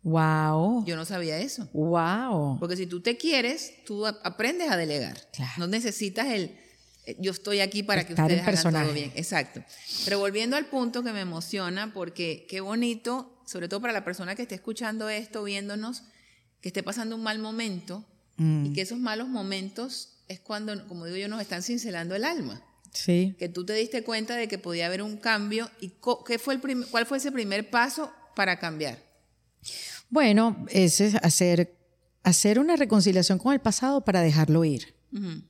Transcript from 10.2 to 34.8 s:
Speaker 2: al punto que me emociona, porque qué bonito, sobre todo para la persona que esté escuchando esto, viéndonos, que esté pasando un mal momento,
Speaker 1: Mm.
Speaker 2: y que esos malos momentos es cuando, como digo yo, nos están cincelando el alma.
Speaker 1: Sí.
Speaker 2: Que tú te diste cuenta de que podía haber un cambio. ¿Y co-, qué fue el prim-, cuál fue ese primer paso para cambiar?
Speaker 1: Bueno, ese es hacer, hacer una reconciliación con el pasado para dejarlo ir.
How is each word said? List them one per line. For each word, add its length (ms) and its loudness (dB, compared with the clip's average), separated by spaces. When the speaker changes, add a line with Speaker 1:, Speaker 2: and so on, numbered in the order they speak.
Speaker 2:
al 80 -2
punto 380 -2
que 100 -4
me 80 -4
emociona, 720 -6
porque 560 -6
qué 100 -6
bonito, 840 -4
sobre 220 -8
todo 140 -4
para 120 -2
la 100 -4
persona 320 -6
que 60 -10
esté 140 -8
escuchando 540 -6
esto, 340 -8
viéndonos, 600 -6
que 80 -8
esté 140 -6
pasando 320 -6
un 80 -8
mal 160 -4
momento, 680 -6
Speaker 1:
Mm. 300 2
Speaker 2:
y 60 -4
que 80 -2
esos 180 -6
malos 280 -4
momentos 920 -8
es 100 -12
cuando, 480 -8
como 180 -12
digo 120 -8
yo, 100 -6
nos 140 -6
están 220 -6
cincelando 520 -4
el 100 -2
alma. 360 -6
Speaker 1:
Sí. 460 2
Speaker 2:
Que 100 -6
tú 160 -6
te 80 -6
diste 300 -2
cuenta 320 -4
de 120 -2
que 100 -4
podía 300 -4
haber 140 -2
un 160 -6
cambio. 520 0
¿Y 80 -8
co-, 240 0
qué 160 -2
fue 140 -2
el 80 -2
prim-, 300 -2
cuál 140 2
fue 120 -2
ese 160 -2
primer 360 -2
paso 420 0
para 240 0
cambiar? 420 -6
Speaker 1:
Bueno, 600 4
ese 380 6
es 80 4
hacer, 600 4
hacer 360 6
una 160 6
reconciliación 640 6
con 140 2
el 60 4
pasado 460 2
para 160 4
dejarlo 420 6
ir. 320 0